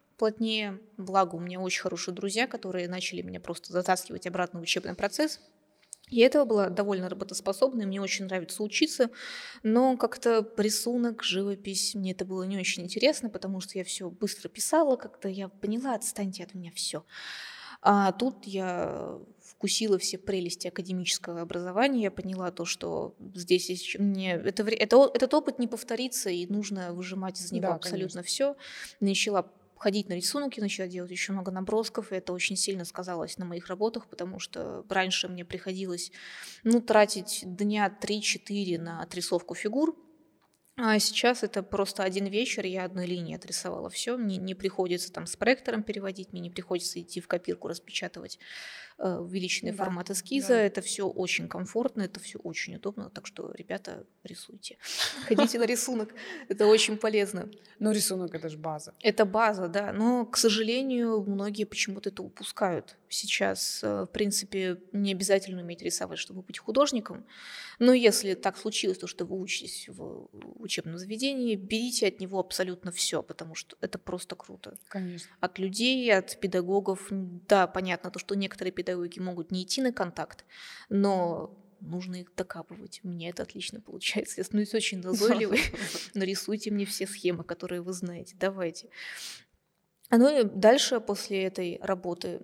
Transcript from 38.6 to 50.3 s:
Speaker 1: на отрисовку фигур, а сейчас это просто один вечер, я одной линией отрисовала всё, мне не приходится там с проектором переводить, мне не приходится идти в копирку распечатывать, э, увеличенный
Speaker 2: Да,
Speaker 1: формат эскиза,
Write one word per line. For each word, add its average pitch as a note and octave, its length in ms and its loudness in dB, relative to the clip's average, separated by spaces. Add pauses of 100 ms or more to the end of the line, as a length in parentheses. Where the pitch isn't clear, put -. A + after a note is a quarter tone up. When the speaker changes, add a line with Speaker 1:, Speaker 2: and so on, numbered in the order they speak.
Speaker 1:
на E3 240 -8
отрисовку F3 520 -2
фигур, C#4+ 400 2 (840)
а A3 220 4
сейчас A#3+ 440 4
это G3 200 -2
просто G3 400 0
один F#3+ 240 0
вечер, G#3+ 380 -2
я F#3 200 -4
одной F3+ 220 -4
линией E3+ 300 -4
отрисовала - 520 -6
всё, A#3+ 280 -4
мне G3+ 200 -2
не F#3 180 -6
приходится F#3 580 -2
там E3 140 -8
с - 100 -8
проектором A#3 460 0
переводить, G3 500 -8
мне F3+ 80 -8
не F3 100 -8
приходится F3 500 -4
идти - 200 -10
в - 60 -12
копирку F3+ 420 -2
распечатывать, - 680 -8 (600)
э, F3+ 200 0
увеличенный F#3 540 -2
Speaker 2:
Да, G3 120 -6
Speaker 1:
формат F3+ 260 -2
эскиза, C4+ 380 -2